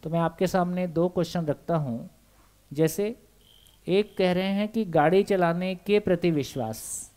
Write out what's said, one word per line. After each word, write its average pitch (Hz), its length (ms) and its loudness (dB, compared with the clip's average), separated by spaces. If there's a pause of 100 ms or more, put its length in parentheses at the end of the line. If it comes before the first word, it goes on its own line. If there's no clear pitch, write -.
तो 160 80 -8
मैं 165 80 0
आपके 165 280 0
सामने 180 400 0
दो 165 220 0
question 175 380 -2
रखता 147 300 -2
हूँ। 139 340 -4 (600)
जैसे 160 500 -2 (680)
एक 202 280 0
कह 185 160 2
रहे 185 160 0
हैं 202 200 0
कि 220 160 -2
गाड़ी 165 380 4
चलाने 180 520 0
के 208 260 0
प्रति 180 300 0
विश्वास। 123 840 -6